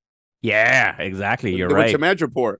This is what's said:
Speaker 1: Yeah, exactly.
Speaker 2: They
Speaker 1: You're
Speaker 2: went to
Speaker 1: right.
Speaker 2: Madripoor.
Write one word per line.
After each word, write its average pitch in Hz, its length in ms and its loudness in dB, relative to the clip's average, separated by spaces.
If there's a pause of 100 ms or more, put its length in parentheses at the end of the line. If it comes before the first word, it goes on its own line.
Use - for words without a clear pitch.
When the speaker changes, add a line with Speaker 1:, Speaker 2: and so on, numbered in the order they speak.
(420)
Speaker 1:
Yeah, 113 600 2
exactly. 98 500 -4
Speaker 2:
They 90 60 -2
Speaker 1:
You're 90 160 0
Speaker 2:
went 113 160 4
to 110 80 2
Speaker 1:
right. 170 200 2
Speaker 2:
Madripoor. 123 420 -2